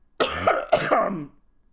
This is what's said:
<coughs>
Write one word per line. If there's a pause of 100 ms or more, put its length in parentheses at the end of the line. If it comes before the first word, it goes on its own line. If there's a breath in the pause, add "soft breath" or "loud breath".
(200)
<coughs> (420)